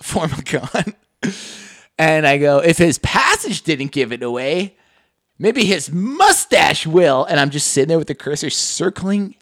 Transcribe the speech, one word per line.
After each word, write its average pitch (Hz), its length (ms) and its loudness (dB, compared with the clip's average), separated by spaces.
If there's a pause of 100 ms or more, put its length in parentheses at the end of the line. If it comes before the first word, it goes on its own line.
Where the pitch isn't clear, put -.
Former 147 440 -4
con. - 480 -4 (1040)
And 156 300 2
I 143 100 4
go, 143 200 4
If 165 200 4
his 170 220 4
passage 269 640 -2
didn't 139 320 -4
give 123 180 -2
it 120 100 -8
away, 135 540 -4 (600)
maybe 226 280 0
his 170 260 -2
mustache 196 960 2
will. 156 380 4
And 147 140 0
I'm 139 100 2
just 143 180 -4
sitting 175 220 2
there 165 80 2
with 151 100 -2
the 151 80 -6
cursor 147 340 -6
circling 196 920 -4